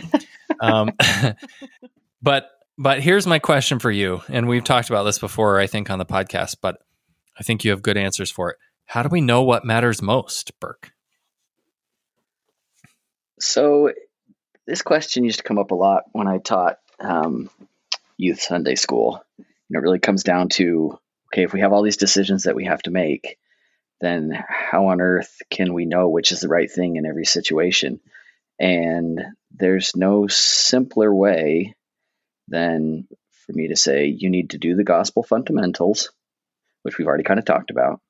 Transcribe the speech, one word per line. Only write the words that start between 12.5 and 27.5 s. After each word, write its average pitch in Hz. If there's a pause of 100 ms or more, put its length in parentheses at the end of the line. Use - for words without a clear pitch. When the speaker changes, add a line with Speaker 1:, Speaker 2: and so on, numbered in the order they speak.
Speaker 2:
So 147 (760)
this 131
question 151
used 113
to -
come 104
up 98
a 95
lot 95
when 104
I 95
taught, 90 (220)
um, 80 (680)
youth 90
Sunday 78
school. 58 (160)
And -
it 76
really 90
comes 98
down 90
to, 82 (300)
okay, 98
if -
we 98
have 101
all -
these -
decisions 98
that 92
we -
have 85
to -
make, 85 (600)
then 85 (180)
how -
on 90
earth 90
can 92
we 85
know 87
which 82
is 87
the 85
right 85
thing 87
in 78
every 76
situation? 82 (600)